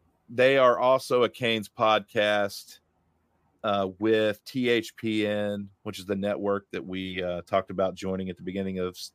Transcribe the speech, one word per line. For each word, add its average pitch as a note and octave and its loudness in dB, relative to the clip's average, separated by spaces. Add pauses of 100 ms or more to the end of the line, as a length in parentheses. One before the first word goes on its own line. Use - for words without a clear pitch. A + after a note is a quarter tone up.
(280)
they B2+ 4
are B2 6
also B2+ 2
a G#2+ 4
Canes A2+ -2
podcast, G#2 0 (840)
uh, G2+ 0
with A2 2
T B2+ -4
H A2+ 0
P G#2+ 0
N, G#2 -2 (140)
which G#2 -10
is F2+ -14
the G2 -2
network G2+ -2
that F2 -8
we, F#2 -6
uh, F2 -4
talked G2 0
about F#2 0
joining F#2+ -4
at F2+ -8
the - -20
beginning F#2+ -4
of F2+ -4
s-, - -16